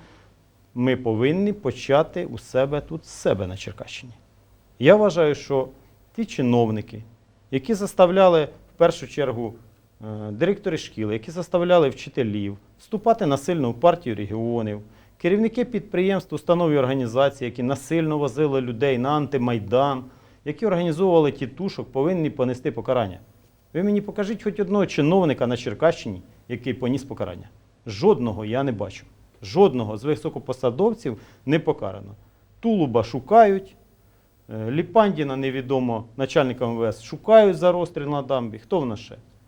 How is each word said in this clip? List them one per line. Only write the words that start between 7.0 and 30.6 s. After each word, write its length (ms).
які 220
заставляли 720
в 320
першу 300
чергу, 460
е, 300
директори 460
шкіл, 340
які 200
заставляли 580
вчителів 680
вступати 460
насильно 460
в 80
партію 360
регіонів, 640
керівники 480
підприємств, 680
установ 360
і 60
організацій, 680
які 180
насильно 540
возили 440
людей 360
на 120
антимайдан, 920
які 200
організовували 640
тітушок, 600
повинні 380
понести 420
покарання. 480
Ви 100
мені 180
покажіть 420
хоч 160
одного 260
чиновника 640
на 100
Черкащині, 640
який 240
поніс 300
покарання. 460
Жодного 580
я 180
не 80
бачу. 340
Жодного 540
з 60
високопосадовців 1120